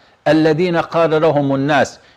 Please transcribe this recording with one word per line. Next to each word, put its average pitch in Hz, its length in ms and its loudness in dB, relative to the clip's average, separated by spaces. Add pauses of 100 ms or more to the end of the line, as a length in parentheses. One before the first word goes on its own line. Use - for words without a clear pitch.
(260)
"Ellezine 156 560 0
qala 160 380 -2
lehumun 139 480 0
nas, 139 300 0 (180)